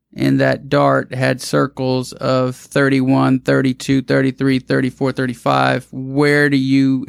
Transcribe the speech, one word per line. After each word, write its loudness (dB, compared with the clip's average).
and 0
that -2
dart 0
had -2
circles -4
of -2
thirty-one, 2
thirty-two, 0
thirty-three, 0
thirty-four, -2
thirty-five, -2
where 0
do 0
you, 2